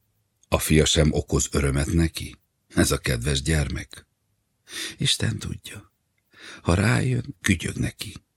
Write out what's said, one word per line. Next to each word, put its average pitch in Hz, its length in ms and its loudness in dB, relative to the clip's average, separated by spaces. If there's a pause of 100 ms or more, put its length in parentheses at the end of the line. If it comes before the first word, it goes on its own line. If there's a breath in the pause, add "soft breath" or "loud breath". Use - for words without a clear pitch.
(480)
A - 100 2
fia 76 260 4
sem 76 280 4
okoz - 380 0
örömet 69 420 0
neki? - 440 0 (380)
Ez - 160 4
a 69 80 0
kedves 67 440 -2
gyermek. 73 640 -4 (880 loud breath)
Isten 107 420 -2
tudja. - 540 -12 (680 loud breath)
Ha 85 120 2
rájön, 117 640 0
kütyög - 360 0
neki. - 380 -6 (220)